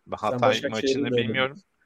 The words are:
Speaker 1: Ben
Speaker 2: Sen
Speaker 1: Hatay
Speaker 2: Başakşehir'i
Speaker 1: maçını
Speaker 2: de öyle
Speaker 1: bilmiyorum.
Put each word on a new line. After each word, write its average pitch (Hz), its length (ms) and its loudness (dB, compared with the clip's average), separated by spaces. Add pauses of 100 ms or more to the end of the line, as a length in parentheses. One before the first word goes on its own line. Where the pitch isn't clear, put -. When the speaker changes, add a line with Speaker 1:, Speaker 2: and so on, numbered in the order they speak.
Speaker 1:
Ben 92 100 -8
Speaker 2:
Sen 107 140 -4
Speaker 1:
Hatay 120 200 2
Speaker 2:
Başakşehir'i 113 200 0
Speaker 1:
maçını 135 320 0
Speaker 2:
de 123 120 0
öyle - 20 2 (120)
Speaker 1:
bilmiyorum. 131 280 0 (300)